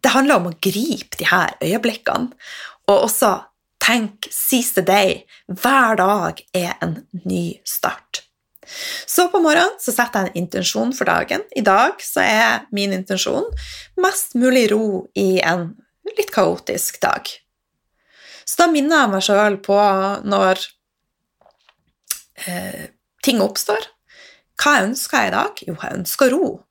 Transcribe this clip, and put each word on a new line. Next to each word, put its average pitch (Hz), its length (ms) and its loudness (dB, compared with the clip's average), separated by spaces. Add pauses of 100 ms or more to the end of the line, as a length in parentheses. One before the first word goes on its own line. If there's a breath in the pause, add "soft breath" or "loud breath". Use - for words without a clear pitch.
Det 254 120 4
handler 269 240 4
om 175 120 -2
å 160 120 -14
gripe 208 560 -4
de 170 80 -4
her 180 280 2 (100)
øyeblikkene, 220 720 -2 (560 loud breath)
og 202 160 6
også 220 260 2 (480)
tenk, 220 500 -2
«Seize - 460 -2
the 185 80 2
day.» 190 380 2 (260 soft breath)
Hver 233 480 2
dag 185 440 0 (160)
er 180 180 -2 (100)
en 165 140 -4 (260)
ny 180 440 -4
start. - 540 -6 (840 loud breath)
Så 359 260 2
på 392 120 2
morgenen 339 360 2
så - 120 -4
setter 226 320 0
jeg 180 60 -4
en 175 140 -6
intensjon 214 520 -2
for - 120 -2
dagen. 320 360 -2 (120)
I 220 80 -2
dag 226 400 2
så 185 200 0
er 220 480 2
min 202 240 -2
intensjon 190 520 -4 (520 loud breath)
mest 381 400 0
mulig 247 320 4
ro 208 340 -2 (140)
i 190 240 2
en 175 260 -2 (460)
litt - 160 -4
kaotisk - 720 -2
dag. - 240 -2 (1160 loud breath)
Så - 160 -4
da 349 100 6
minner 294 340 4
jeg 208 100 0
meg 190 100 -2
selv 202 400 2
på 202 140 2 (500)
når, 196 380 2 (1700)
eh, 180 520 -10 (360)
ting 240 160 2
oppstår. - 480 -2 (720 soft breath)
Hva 294 160 4
jeg 196 140 2
ønsker 254 360 -2
i 185 60 -2
dag? 403 340 -4
Jo, 165 140 -8
jeg - 180 -8
ønsker 254 320 2
ro. 285 300 -2 (100)